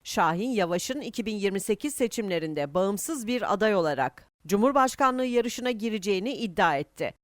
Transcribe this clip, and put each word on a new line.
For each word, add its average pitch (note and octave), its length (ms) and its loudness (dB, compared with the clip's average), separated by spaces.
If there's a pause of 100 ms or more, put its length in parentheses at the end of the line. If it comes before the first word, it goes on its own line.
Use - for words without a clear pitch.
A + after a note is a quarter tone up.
Şahin, F3+ 480 0
Yavaş'ın F#3+ 500 -2
iki A#3 260 -6
bin G#3+ 100 -4
yirmi G3 240 0
sekiz A3+ 340 -2
seçimlerinde D#3+ 800 -2
bağımsız G3+ 520 0
bir A#3+ 260 -2
aday G#3 220 2
olarak D3 580 -2 (140)
Cumhurbaşkanlığı B3+ 760 2
yarışına A#3+ 460 0
gireceğini G#3 640 -2
iddia F3+ 440 2
etti. C#3+ 480 -6